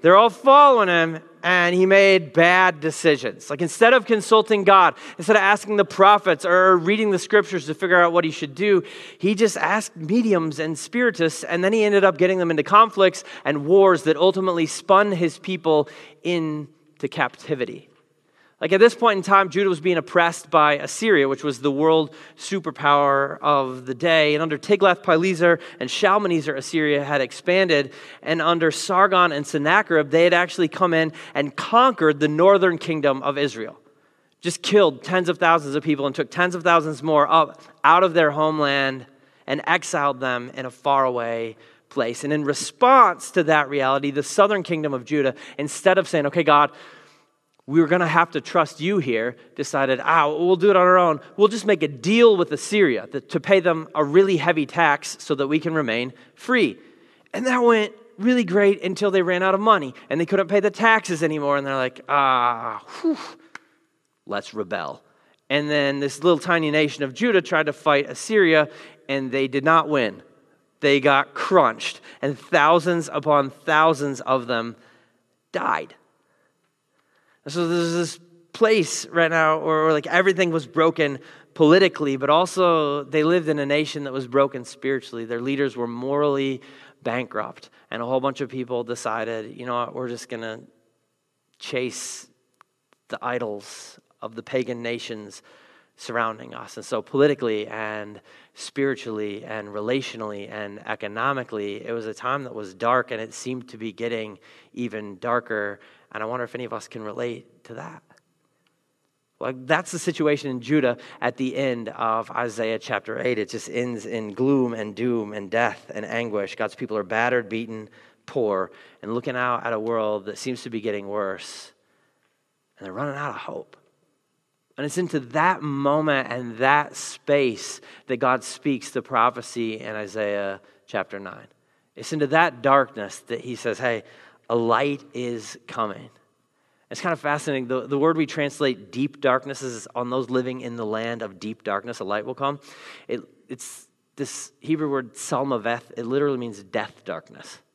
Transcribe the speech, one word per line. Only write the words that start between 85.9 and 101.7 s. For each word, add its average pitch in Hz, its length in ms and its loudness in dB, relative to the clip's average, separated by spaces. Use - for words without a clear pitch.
bankrupt, 117 640 -8
and 113 100 -8
a 120 40 -8
whole 131 140 -2
bunch 131 220 -4
of 127 80 -8
people 123 340 -6
decided, 113 720 -8
"You 123 120 -14
know 123 80 -6
what, 120 180 -6
we're 127 160 -8
just 120 180 -12
gonna 113 340 -12
chase - 680 -10
the 107 120 -10
idols 117 800 -10
of 113 100 -14
the 113 80 -14
pagan 123 400 -6
nations 117 640 -12
surrounding 113 580 -6
us." - 220 -16
And 107 80 -16
so 110 180 -6
politically 127 640 0
and 107 540 -12
spiritually 110 920 -6
and 107 220 -12
relationally 107 800 -8
and 104 380 -14
economically, 110 960 -8